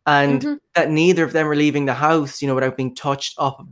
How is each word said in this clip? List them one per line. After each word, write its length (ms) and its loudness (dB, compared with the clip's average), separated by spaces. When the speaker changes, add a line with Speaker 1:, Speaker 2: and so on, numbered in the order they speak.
Speaker 1:
and 340 2
Speaker 2:
Mm-hmm. 140 -4
Speaker 1:
that 160 2
neither 320 4
of 100 -2
them 140 0
are 80 -2
leaving 300 2
the 100 -2
house, 480 0
you 60 -2
know, 60 0
without 220 -2
being 180 -4
touched 440 -6
up 340 -4